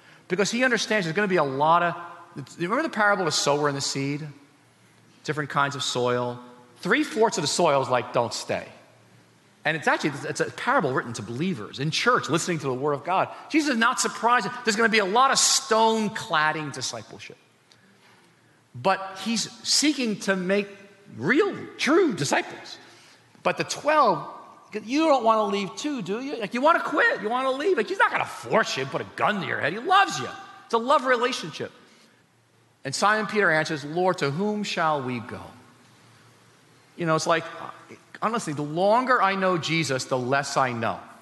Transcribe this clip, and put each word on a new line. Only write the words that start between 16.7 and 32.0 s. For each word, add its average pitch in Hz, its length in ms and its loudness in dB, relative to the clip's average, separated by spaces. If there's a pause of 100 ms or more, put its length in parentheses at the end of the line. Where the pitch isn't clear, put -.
discipleship. - 640 -10 (1400)
But 190 480 -2
he's 220 260 -2 (160)
seeking 277 560 0
to 196 140 0
make 196 320 0 (480)
real, 247 400 2 (220)
true 320 360 4
disciples. - 640 -4 (640)
But 180 140 0
the 175 80 -4
twelve, 240 640 2 (560)
you 277 240 0
don't 269 160 4
wanna 220 220 4
leave 202 320 -2
too, 285 240 -4
do 190 180 -4
you? 277 160 -8
Like, 214 180 -6
you 240 60 -2
wanna 311 240 4
quit, 294 380 2
you 208 80 -4
wanna 262 220 0
leave. 294 260 0
Like, 214 100 0
he's 392 120 -2
not 453 120 4
gonna - 140 -2
force 175 500 -2
you 135 80 -2
and 139 80 -6
put 156 80 -4
a 107 160 -8
gun 190 240 0
to 147 80 -6
your 113 140 -4
head. 135 100 0
He 208 80 -6
loves 349 400 2
you. 120 80 -6 (380)
It's - 80 -4
a 233 40 2
love 254 280 2
relationship. 240 680 -2 (1120)